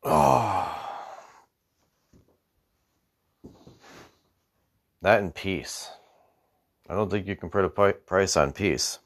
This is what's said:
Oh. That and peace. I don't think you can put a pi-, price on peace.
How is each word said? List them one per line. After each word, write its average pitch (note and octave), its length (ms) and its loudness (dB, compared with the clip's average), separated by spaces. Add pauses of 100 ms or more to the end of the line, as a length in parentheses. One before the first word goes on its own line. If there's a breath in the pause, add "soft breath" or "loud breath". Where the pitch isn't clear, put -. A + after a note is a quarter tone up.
Oh. D2+ 680 2 (4000 loud breath)
That G2+ 180 4
and F#2 120 -6
peace. - 580 -8 (960 soft breath)
I D#2+ 60 -8
don't G2+ 160 -2
think G2 180 -4
you G2 80 -4
can E2+ 140 -12
put G2 140 2
a F2+ 40 2
pi-, G2+ 240 2
price F#2 440 0
on C#2+ 160 4
peace. - 540 -2